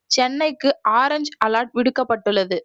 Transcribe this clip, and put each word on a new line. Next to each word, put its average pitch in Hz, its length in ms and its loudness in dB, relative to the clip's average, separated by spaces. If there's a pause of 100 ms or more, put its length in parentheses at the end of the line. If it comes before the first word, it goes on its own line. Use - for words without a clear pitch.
சென்னைக்கு 269 640 0 (220)
ஆரஞ்சு 294 480 0
அலர்ட் 226 340 0
விடுக்கப்பட்டுள்ளது. 214 920 0